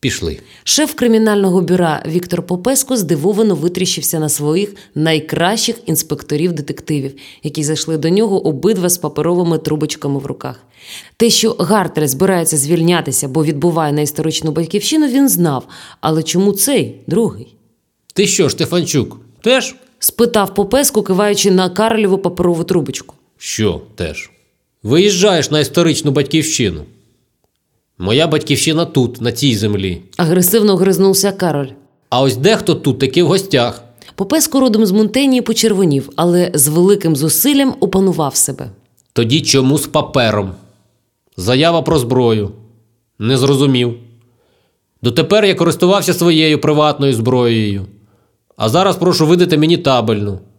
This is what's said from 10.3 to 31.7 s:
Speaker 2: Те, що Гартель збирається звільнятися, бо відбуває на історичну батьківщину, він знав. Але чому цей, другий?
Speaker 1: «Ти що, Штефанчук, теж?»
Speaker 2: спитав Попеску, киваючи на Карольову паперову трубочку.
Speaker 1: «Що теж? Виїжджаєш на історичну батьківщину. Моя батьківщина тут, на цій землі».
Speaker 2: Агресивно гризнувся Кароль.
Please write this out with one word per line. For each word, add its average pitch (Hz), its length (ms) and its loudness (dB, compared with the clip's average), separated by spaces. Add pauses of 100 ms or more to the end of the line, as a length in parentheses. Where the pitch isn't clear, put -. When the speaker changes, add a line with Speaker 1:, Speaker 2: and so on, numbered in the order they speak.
Speaker 2:
Те, 233 140 4
що - 280 0
Гартель 170 480 0
збирається 165 500 0
звільнятися, 160 720 0
бо 147 160 0
відбуває 156 480 0
на 147 80 0
історичну 156 500 -4
батьківщину, 202 580 -2
він 269 200 2
знав. 170 380 0 (340)
Але 156 220 0
чому 190 300 0
цей, 196 540 -2
другий? 156 500 -4 (580)
Speaker 1:
«Ти 202 120 2
що, 160 220 2
Штефанчук, 151 720 -2 (220)
теж?» 254 340 0 (220)
Speaker 2:
спитав 226 560 0
Попеску, 214 480 0
киваючи 202 480 0
на 185 200 2
Карольову 214 480 0
паперову 175 460 -2
трубочку. 160 500 -4 (240)
Speaker 1:
«Що 92 420 -4 (140)
теж? - 360 -10 (520)
Виїжджаєш 180 680 2
на 151 100 2
історичну 151 500 0
батьківщину. 135 720 -2 (1160)
Моя 117 260 2
батьківщина 156 580 0
тут, 127 360 -2
на 117 120 -2
цій 131 220 0
землі». 98 480 -4 (140)
Speaker 2:
Агресивно 180 600 2
гризнувся 190 560 2
Кароль. 156 340 -2 (420)